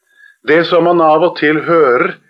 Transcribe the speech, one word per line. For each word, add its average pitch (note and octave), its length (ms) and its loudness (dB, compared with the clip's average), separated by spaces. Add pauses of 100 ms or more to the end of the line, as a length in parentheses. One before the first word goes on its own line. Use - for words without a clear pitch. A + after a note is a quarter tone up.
(460)
Det D#3 240 2
som E3+ 160 0
man E3+ 160 0
av D#3+ 240 2
og E3+ 140 -4
til D3+ 260 -2
hører, D#3 540 0 (100)